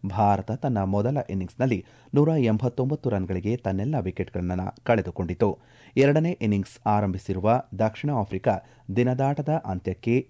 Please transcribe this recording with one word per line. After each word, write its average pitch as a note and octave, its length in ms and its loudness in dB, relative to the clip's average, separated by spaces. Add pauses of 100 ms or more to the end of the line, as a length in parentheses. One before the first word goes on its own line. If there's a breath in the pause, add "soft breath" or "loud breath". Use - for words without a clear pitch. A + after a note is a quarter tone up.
ಭಾರತ G2+ 460 2
ತನ್ನ A2+ 320 -2
ಮೊದಲ G#2 340 0 (120)
ಇನ್ನಿಂಗ್ಸ್ನಲ್ಲಿ G2 560 -2 (280 soft breath)
ನೂರ D3 240 4
ಎಂಬತ್ತೊಂಬತ್ತು B2+ 720 0
ರನ್ಗಳಿಗೆ F#2+ 480 -2
ತನ್ನೆಲ್ಲ G#2+ 420 -2
ವಿಕೆಟ್ಗಳನ್ನು F2+ 680 -4 (160)
ಕಳೆದುಕೊಂಡಿತು. F#2 680 0 (460 loud breath)
ಎರಡನೇ D3 360 4 (100)
ಇನ್ನಿಂಗ್ಸ್ G2+ 340 0 (120)
ಆರಂಭಿಸಿರುವ G2 600 0 (320)
ದಕ್ಷಿಣ A2 320 -2
ಆಫ್ರಿಕಾ G2+ 440 -2 (400 soft breath)
ದಿನದಾಟದ C3+ 540 0 (160)
ಅಂತ್ಯಕ್ಕೆ F#2+ 500 -2 (140)